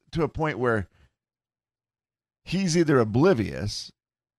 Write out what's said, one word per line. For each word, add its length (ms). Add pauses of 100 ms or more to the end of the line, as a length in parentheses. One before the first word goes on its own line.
(120)
to 120
a 60
point 300
where 280 (1600)
he's 340
either 220
oblivious 920 (480)